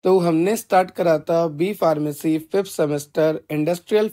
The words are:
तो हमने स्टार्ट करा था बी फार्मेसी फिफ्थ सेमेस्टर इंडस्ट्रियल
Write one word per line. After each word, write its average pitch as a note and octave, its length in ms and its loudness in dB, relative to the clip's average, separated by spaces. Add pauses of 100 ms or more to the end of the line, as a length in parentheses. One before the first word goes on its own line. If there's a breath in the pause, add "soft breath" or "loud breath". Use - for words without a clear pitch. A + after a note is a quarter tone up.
तो F#3+ 160 4
हमने F3 380 2
स्टार्ट F#3 340 0
करा E3+ 300 0
था E3+ 280 0
बी D#3+ 260 -2
फार्मेसी D#3 680 -2
फिफ्थ F#3+ 300 -4
सेमेस्टर D#3 680 -2 (120)
इंडस्ट्रियल F3 600 0